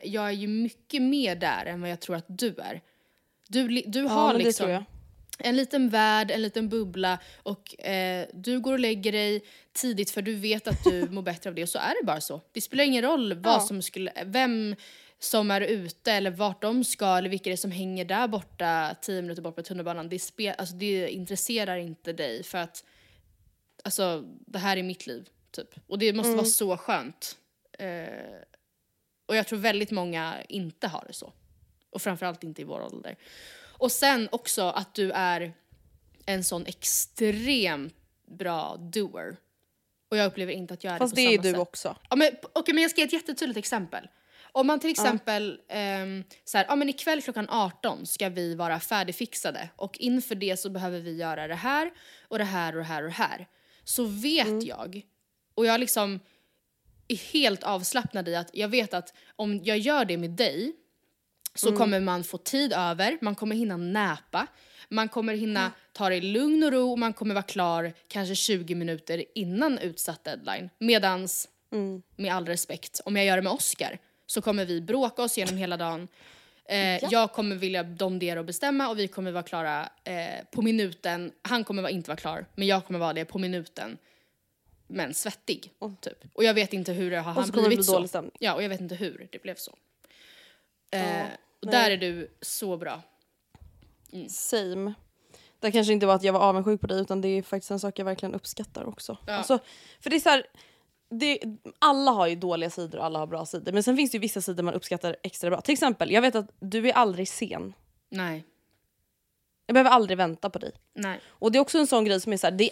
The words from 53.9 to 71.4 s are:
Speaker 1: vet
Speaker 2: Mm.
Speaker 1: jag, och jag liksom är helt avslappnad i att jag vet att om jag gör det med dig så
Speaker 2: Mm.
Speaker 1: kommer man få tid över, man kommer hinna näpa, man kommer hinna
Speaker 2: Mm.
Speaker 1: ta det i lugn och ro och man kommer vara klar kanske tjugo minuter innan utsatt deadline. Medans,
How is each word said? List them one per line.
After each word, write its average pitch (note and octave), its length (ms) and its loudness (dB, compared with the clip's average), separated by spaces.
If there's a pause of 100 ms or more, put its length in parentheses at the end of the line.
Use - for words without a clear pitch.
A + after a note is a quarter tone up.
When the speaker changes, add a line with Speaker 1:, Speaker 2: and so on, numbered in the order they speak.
Speaker 1:
vet A3 420 0
Speaker 2:
Mm. G#3+ 180 -2
Speaker 1:
jag, F3+ 360 -12 (540)
och A3+ 100 4
jag A3+ 140 4
liksom G#3 400 0 (880)
är A#3+ 80 -2 (180)
helt A#3 300 4
avslappnad F#3+ 640 -2
i E3+ 80 -2
att E3+ 180 -4
jag G#3 140 -2
vet A3 260 0
att F3+ 200 -6 (220)
om G#3 280 -2
jag G#3+ 140 2
gör B3+ 280 2
det F3 120 -2
med E3+ 140 -4
dig G#3 420 -2 (800)
så - 120 0
Speaker 2:
Mm. G#3 120 4
Speaker 1:
kommer G#3 200 4
man F3+ 240 0
få F3+ 140 -8
tid C4+ 360 0
över, F3+ 480 0
man G#3 140 -2
kommer G#3+ 200 -4
hinna G#3+ 220 0
näpa, F#3 680 -2 (420)
man A3 200 0
kommer A3 240 -2
hinna G#3+ 260 -2
Speaker 2:
Mm. F#3+ 120 0 (220)
Speaker 1:
ta G3 160 0
det F#3 60 2
i E3+ 60 0
lugn C#4+ 420 4
och D4 80 4
ro B3+ 200 4
och A#3+ 80 -2
man A3+ 140 0
kommer G#3 200 -2
vara G3 100 0
klar E3+ 500 0 (140)
kanske G3 280 -4
tjugo F3+ 400 0
minuter E3+ 500 -4 (100)
innan A3 420 0
utsatt E3 460 -6
deadline. C3 460 -6 (100)
Medans, F#3+ 680 2 (240)